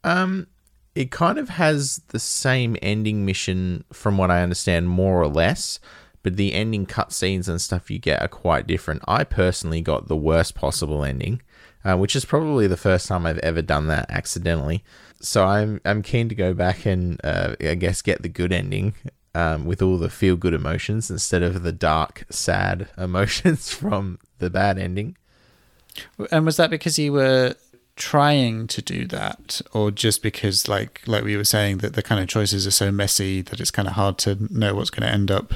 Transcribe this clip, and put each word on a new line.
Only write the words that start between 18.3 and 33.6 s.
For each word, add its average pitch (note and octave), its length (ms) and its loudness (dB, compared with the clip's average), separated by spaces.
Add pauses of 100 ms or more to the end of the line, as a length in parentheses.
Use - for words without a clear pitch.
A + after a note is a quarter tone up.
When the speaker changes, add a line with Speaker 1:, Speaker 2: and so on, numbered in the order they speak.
Speaker 1:
ending, F#2+ 420 -2 (420)
um, D#2+ 300 0
with - 160 -2
all F#2 160 4
the E2 120 -2
feel-good F2+ 440 2
emotions F2 560 -2
instead F2 340 0
of F2 200 0
the E2+ 80 -2
dark, D#2+ 580 0
sad F#2 640 -2
<laughs> - 40 -18
emotions F#2+ 760 0
from G2 460 -4 (220)
the F2+ 100 -2
bad F#2+ 280 2
ending. F#2+ 380 -6 (1160)
Speaker 2:
And D#3 140 4
was D#3+ 120 2
that D#3+ 120 4
because D#3 300 -2
you D3 140 0
were C3 420 4 (400)
trying C3+ 720 2
to - 140 -6
do - 260 -6
that, - 540 -8 (120)
or G#2 180 2
just G#2+ 320 2
because, G2+ 440 0
like, G#2 380 -4
like A2+ 180 0
we G#2 120 0
were G#2 80 -2
saying, G2+ 360 2
that G#2 140 -4
the G#2+ 100 -2
kind G#2 180 0
of F2+ 80 -2
choices G2+ 360 0
are G2 60 0
so G2 200 2
messy G2 500 0
that - 180 -10
it's - 120 -2